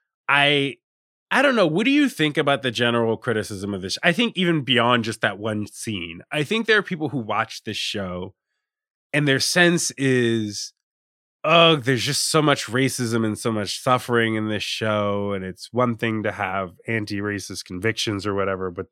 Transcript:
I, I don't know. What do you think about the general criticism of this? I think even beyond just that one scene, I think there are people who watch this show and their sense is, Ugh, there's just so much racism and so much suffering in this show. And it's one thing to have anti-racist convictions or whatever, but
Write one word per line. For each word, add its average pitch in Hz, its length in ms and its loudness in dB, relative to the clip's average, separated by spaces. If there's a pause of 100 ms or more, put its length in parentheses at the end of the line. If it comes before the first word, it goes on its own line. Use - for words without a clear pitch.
(280)
I, 143 500 2 (520)
I 214 120 2
don't 277 140 4
know. 196 120 4
What 170 180 2
do 269 60 2
you 285 180 4
think 151 280 -2
about 139 260 2
the 127 80 0
general 117 460 2
criticism 101 560 -4
of 95 80 -6
this? 92 220 -6
I 175 100 4
think 233 220 0
even 170 260 2
beyond 120 420 4
just 110 180 -6
that 101 180 0
one 107 280 -4
scene, 87 540 -8 (100)
I 151 120 -2
think 220 220 -2
there 220 120 4
are 196 60 0
people 156 260 -6
who 143 100 -6
watch 107 440 -4
this 107 140 -8
show 92 560 -6 (800)
and 147 160 0
their 135 120 4
sense 175 520 4
is, 117 800 0 (720)
Ugh, 165 380 6
there's 113 220 2
just 135 260 -2
so 160 100 4
much 147 260 2
racism 117 580 0
and 107 120 -2
so 117 140 -2
much 104 320 -4
suffering 117 520 2
in 107 120 -2
this 107 160 -2
show. 101 680 -2
And 95 100 -6
it's 92 300 -12
one 120 240 0
thing 110 260 -2
to 104 80 -2
have 95 400 -4 (160)
anti-racist 104 760 -6
convictions 95 600 -4
or 104 80 -2
whatever, 95 380 -4
but 92 200 -10